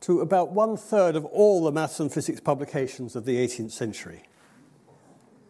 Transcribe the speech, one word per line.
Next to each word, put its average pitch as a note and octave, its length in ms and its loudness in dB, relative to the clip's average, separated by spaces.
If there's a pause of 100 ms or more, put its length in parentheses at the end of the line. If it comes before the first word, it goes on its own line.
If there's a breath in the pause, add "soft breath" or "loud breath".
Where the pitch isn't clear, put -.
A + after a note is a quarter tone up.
to F3 180 2
about E3+ 320 2
one-third G#3 640 2
of D3+ 80 -4
all F#3+ 400 4
the D3+ 80 2
maths D3+ 260 -2
and D3 140 -2
physics D3 280 -4
publications C3+ 760 -4
of A2 80 -8
the B2 140 0
eighteenth A2+ 340 -2
century. G2+ 500 -10 (1300 soft breath)